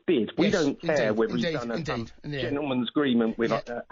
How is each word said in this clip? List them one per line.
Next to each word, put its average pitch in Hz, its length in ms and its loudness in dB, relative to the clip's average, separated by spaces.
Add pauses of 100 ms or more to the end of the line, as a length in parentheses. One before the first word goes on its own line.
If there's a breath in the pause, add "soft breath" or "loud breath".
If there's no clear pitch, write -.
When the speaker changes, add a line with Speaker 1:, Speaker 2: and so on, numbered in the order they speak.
Speaker 1:
bid. 123 320 2
We 170 80 4
Speaker 2:
Yes, 208 80 4
Speaker 1:
don't 151 280 0
care 147 280 0
Speaker 2:
indeed, 107 100 0
Speaker 1:
whether 113 160 0
he's 117 80 0
Speaker 2:
indeed, 156 160 -2
Speaker 1:
done 117 120 -6
a, 117 40 -4
Speaker 2:
indeed, 117 360 -6 (120)
Speaker 1:
some 147 100 -8
Speaker 2:
yeah. 139 80 -4
Speaker 1:
gentleman's 127 480 -2
agreement 117 480 2
with, 113 140 2
Speaker 2:
Yeah, 110 160 2
Speaker 1:
uh, 120 140 -8 (100)